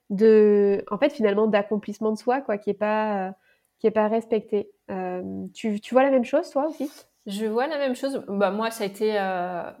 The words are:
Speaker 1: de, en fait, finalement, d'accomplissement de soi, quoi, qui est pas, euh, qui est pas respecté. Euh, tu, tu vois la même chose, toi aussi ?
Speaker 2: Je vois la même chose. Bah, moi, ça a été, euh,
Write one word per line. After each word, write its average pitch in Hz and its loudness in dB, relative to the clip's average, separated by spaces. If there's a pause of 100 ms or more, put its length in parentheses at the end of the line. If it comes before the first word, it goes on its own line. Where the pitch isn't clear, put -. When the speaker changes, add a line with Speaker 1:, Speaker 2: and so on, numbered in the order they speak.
Speaker 1:
de, 208 6
en 208 -4
fait, 285 2
finalement, 214 2
d'accomplissement 208 -2
de 214 -4
soi, 254 -2
quoi, 226 -4
qui 208 -6
est 202 -2
pas, 214 -2
euh, 190 -8 (480)
qui 220 0
est 208 4
pas 214 2
respecté. 214 -2 (200)
Euh, 190 -8
tu, 214 -4
tu - -10
vois 254 6
la 277 4
même 254 2
chose, 320 -2
toi 285 -2
aussi ? 302 -8 (360)
Speaker 2:
Je 208 -6
vois 233 -2
la 311 -6
même 262 -2
chose. 269 -6
Bah, 196 0
moi, 220 -4
ça 226 -8
a 202 -2
été, 214 -2
euh, 180 -4 (180)